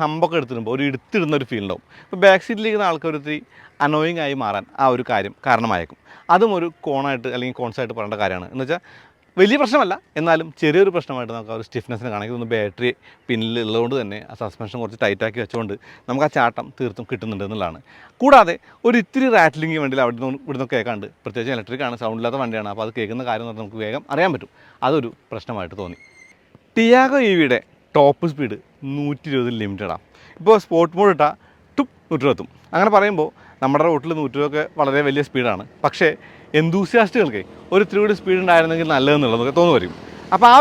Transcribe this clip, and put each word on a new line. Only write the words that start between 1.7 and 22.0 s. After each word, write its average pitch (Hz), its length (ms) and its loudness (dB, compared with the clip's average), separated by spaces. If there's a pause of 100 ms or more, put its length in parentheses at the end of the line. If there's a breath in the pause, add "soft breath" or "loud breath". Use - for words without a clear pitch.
ഇപ്പോൾ 185 200 -8
ബാക്ക് 190 220 6
സീറ്റിലിരിക്കുന്ന 214 420 -2
ആൾക്ക് 165 220 -4
ഒരിത്തിരി 151 280 -8 (460 loud breath)
അനോയിങ് 156 400 0
ആയി 139 180 -4
മാറാൻ 101 220 -4 (160)
ആ 135 40 4 (100)
ഒരു 123 160 -4
കാര്യം 101 220 -2 (140)
കാരണമായേക്കും. 110 500 0 (380 loud breath)
അതും 214 240 4
ഒരു 170 100 -4 (180)
കോണായിട്ട് 135 460 -4
അല്ലെങ്കിൽ 123 280 -6
കോൺസായിട്ട് 117 360 -8
പറയേണ്ട 104 260 -6
കാര്യമാണ്. 90 300 -4
എന്ന് 131 120 -6
വെച്ചാൽ 165 160 -6 (580 soft breath)
വലിയ 202 200 4
പ്രശ്നമല്ല, 233 340 2 (240)
എന്നാലും 160 300 2 (120)
ചെറിയൊരു 175 340 4
പ്രശ്നമായിട്ട് 127 420 -6
നമുക്ക് 110 160 -12
ആ - 60 -8
ഒരു 113 100 -10
സ്റ്റിഫ്നെസ്സിനെ 120 420 -8
കാണാം. 104 140 -6
എനിക്ക് 117 100 -10
തോന്നുന്നു 117 220 -4
ബാറ്ററി 110 340 -2 (380 soft breath)
പിന്നിൽ 113 340 -2
ഉള്ളതുകൊണ്ട് 113 380 -2
തന്നെ 104 180 -8 (120)
ആ - 120 -16
സസ്പെൻഷൻ 110 400 -10
കുറച്ച് 110 200 -10
ടൈറ്റാക്കി 110 400 -2
വെച്ചുകൊണ്ട് 110 300 -6 (360 loud breath)
നമുക്ക് 135 180 0
ആ - 100 0
ചാട്ടം 120 300 0 (120)
തീർത്തും 120 320 -8
കിട്ടുന്നുണ്ട് 107 360 -8
എന്നുള്ളതാണ്. 95 320 -8 (440 loud breath)
കൂടാതെ 240 320 6 (340 soft breath)
ഒരു 233 140 4
ഇത്തിരി 262 340 -2
റാറ്റ്ലിംഗ് 156 480 2
വണ്ടിയിൽ 135 200 0
അവിടെ 120 120 -2
നിന്ന് 131 280 -6
ഇവിടെ 139 140 -8
നിന്നൊക്കെ 131 180 -4
കേൾക്കാണ്ട്, 107 300 -4 (180)
പ്രത്യേകിച്ച് 117 320 -6
ഇലക്ട്രിക് 117 300 -8
ആണ്, 120 160 -6